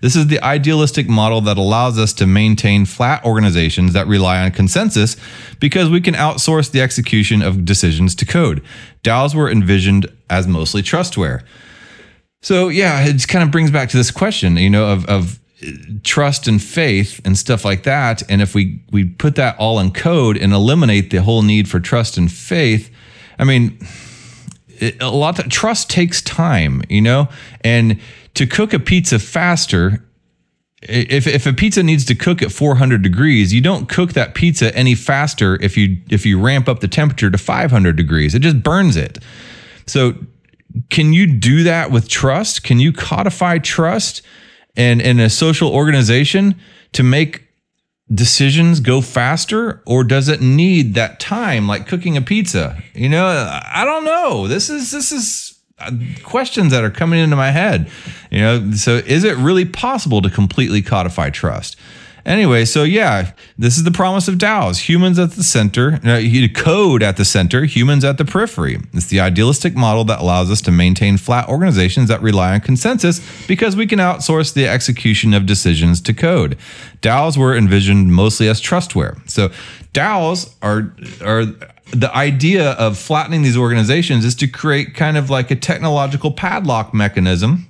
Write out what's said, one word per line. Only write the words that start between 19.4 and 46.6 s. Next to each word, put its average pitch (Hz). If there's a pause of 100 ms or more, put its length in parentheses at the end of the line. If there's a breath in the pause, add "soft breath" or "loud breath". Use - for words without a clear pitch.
all 110
in 92
code 127
and 98
eliminate 107
the 92
whole 110
need 104
for 90
trust 117
and 85
faith, 120 (500 loud breath)
I -
mean, 123 (960 loud breath)
it, 117
a 131
lot 151
of -
trust -
takes 175
time, 82
you 107
know, 131 (320 loud breath)
and 113 (320 loud breath)
to 135
cook 214
a -
pizza 175
faster, 107 (840)
i-, 120
if, 131
if 139
a 143
pizza 202
needs 156
to 127
cook -
at -
four 147
hundred 127
degrees, 101
you 117
don't 165
cook 180
that -
pizza 147
any 127
faster 135
if 101
you, 98 (100)
if 104
you 98
ramp 127
up 127
the 98
temperature 131
to 90
five -
hundred 92
degrees. 78
It -
just 147
burns 165
it. 69 (680 loud breath)
So 131 (720)
can 156
you 185
do 135
that 165
with 117
trust? 151
Can 123
you 151
codify 175
trust - (540 loud breath)
and 120
in 123
a 113
social 160
organization 143 (380 loud breath)